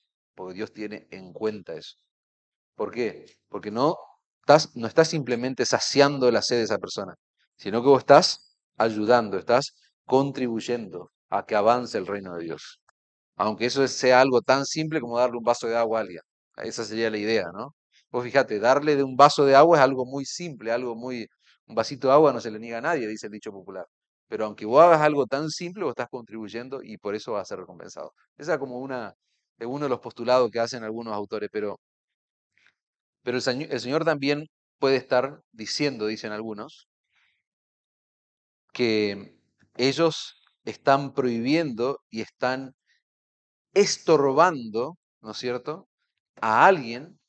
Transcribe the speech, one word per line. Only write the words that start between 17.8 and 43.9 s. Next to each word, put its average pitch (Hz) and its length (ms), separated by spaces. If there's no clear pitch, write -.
Vos 123 160
fíjate, 117 340
darle 143 380
de 139 60
un 131 120
vaso 143 300
de 135 100
agua 160 220
es 143 60
algo 131 220
muy 135 200
simple, 127 460
algo 123 240
muy, 120 320
un 113 80
vasito 123 340
de 131 40
agua 147 200
no 120 80
se 113 100
le 107 80
niega 117 200
a - 20
nadie, 143 260
dice 110 200
el 104 40
dicho 107 200
popular. 95 340
Pero 110 140
aunque 104 200
vos 123 160
hagas 165 200
algo 147 260
tan 156 220
simple, 180 340
vos 139 80
estás 120 180
contribuyendo 117 720
y 107 160
por 101 180
eso 110 180
vas 101 80
a 92 80
ser 95 100
recompensado. 87 540
Esa 156 160
es 147 60
como 127 200
una, 127 340
es 117 80
uno 143 200
de - 20
los 120 100
postulados 120 500
que 113 120
hacen 117 240
algunos 110 280
autores, 104 380
pero, 104 300
pero 123 120
el 127 80
señ-, 135 260
el 123 120
Señor 143 240
también 147 420
puede 135 160
estar 131 460
diciendo, 113 560
dicen 110 240
algunos, 110 560
que 107 640
ellos 139 640
están 139 500
prohibiendo 127 880
y 110 120
están 131 520
estorbando, 143 1200